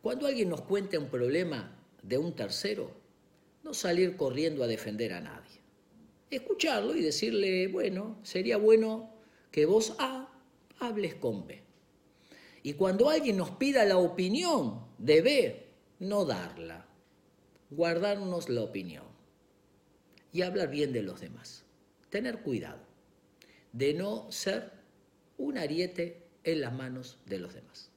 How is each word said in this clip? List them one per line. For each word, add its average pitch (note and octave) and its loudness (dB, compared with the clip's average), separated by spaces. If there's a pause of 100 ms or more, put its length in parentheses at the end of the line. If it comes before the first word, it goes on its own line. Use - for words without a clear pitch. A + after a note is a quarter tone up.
cuando B3+ -2
alguien A#3 2
nos E3 -4
cuenta F#3+ 0
un C#3 -6
problema C3+ 0 (280)
de A#2+ 0
un E3 -4
tercero, - -6 (600)
no D4 -10
salir F3+ 2
corriendo C#3+ 0
a A#2+ 2
defender G#2+ -2
a F2 -8
nadie. - -16 (680)
Escucharlo C4+ 0
y E4+ 0
decirle, F#3+ 0
"Bueno, G3 -2
sería G#3+ -2
bueno A3 6 (400)
que D3+ 4
vos A3 4
A C4 -4 (500)
hables G#3 -4
con G2+ -4
B". - -16 (1000)
Y C#3+ -6
cuando F#3+ 4
alguien D4 2
nos F3+ -2
pida C4+ 4
la F#3+ 6
opinión F#3 2 (120)
de D3+ 6
B, C4 2 (320)
no G3 0
darla, F2 -6 (840)
guardarnos E3+ 0
la A#2+ 0
opinión F#2+ -8 (1300)
y F3+ 0
hablar F3+ 0
bien C#3 0
de A2+ 0
los F#2 -8
demás. - -18 (440)
Tener - -4
cuidado G#2+ -6 (960)
de C#3 0
no G3+ -4
ser G#3 -4 (680)
un C4+ -4
ariete E3+ -4 (220)
en E3 2
las B2 -4
manos B2+ -10
de F#2+ -6
los F2+ -12
demás. - -20